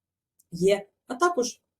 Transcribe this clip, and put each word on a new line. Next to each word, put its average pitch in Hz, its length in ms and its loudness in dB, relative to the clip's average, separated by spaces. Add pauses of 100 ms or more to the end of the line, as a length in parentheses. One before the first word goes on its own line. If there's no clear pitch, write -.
(520)
є, 196 340 0 (200)
а 262 80 -10
також, 339 460 -2 (200)